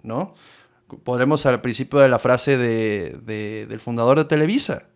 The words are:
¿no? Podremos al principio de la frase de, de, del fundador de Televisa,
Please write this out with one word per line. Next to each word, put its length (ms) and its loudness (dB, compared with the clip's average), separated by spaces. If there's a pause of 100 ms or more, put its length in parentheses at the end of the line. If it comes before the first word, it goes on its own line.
¿no? 300 -8 (720)
Podremos 420 0
al 160 2
principio 380 -2
de 100 8
la 100 2
frase 380 2
de, 680 -2
de, 420 -8
del 120 -12
fundador 380 2
de 80 2
Televisa, 580 -2 (120)